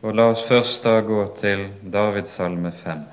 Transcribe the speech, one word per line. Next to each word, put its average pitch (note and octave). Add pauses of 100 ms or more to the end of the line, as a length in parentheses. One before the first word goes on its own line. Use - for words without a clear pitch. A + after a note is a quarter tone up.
og A2
la A2+
oss A2+
først B2
da A2+
gå G#2+ (160)
til G2 (240)
Davids G2+
salme F2 (120)
fem. D#2